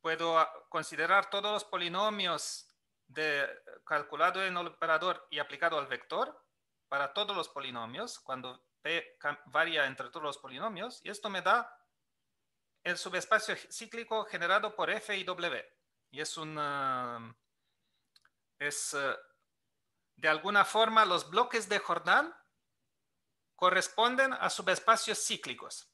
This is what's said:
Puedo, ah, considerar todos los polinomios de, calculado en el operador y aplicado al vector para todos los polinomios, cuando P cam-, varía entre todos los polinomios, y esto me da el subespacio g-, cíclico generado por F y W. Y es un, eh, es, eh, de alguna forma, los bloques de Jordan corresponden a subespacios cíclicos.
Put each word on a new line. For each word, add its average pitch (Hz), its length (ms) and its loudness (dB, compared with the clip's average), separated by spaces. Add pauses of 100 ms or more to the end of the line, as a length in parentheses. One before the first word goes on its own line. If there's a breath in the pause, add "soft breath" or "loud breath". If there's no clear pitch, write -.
Puedo, 165 380 2
ah, 156 120 6 (180)
considerar 165 600 2
todos 202 240 -2
los 208 120 -2
polinomios 185 1080 -2 (320)
de, 143 420 0 (360)
calculado 156 600 0
en 185 120 -2
el 175 120 -4
operador 165 640 0
y 143 80 -6
aplicado 147 400 0
al 139 80 -2
vector 170 560 -4 (460)
para 139 240 -2
todos 202 240 -2
los 165 120 -2
polinomios, 131 720 -8
cuando 127 440 -8 (160)
P 160 380 -4
cam-, 147 280 -4
varía 151 400 4
entre 131 220 -6
todos 160 140 -10
los 143 160 -4
polinomios, 180 680 -8
y - 60 -10
esto 208 180 -8
me 185 140 -6
da 226 340 2 (1080)
el 175 120 -2
subespacio 180 600 0
g-, - 140 -16
cíclico 226 540 -6
generado 196 520 0
por 165 140 -2
F 208 260 -4
y 190 80 -6
W. 170 540 -6 (320)
Y 131 100 -12
es 156 160 -6
un, 156 220 -8
eh, 127 760 -4 (1300)
es, 143 340 -6
eh, 139 220 -2 (960)
de 156 140 0
alguna 185 360 4
forma, 220 400 6
los 170 240 0
bloques 220 400 2
de 202 120 2
Jordan 269 520 2 (1200)
corresponden 233 760 4
a - 160 -2
subespacios 196 680 2
cíclicos. - 760 -8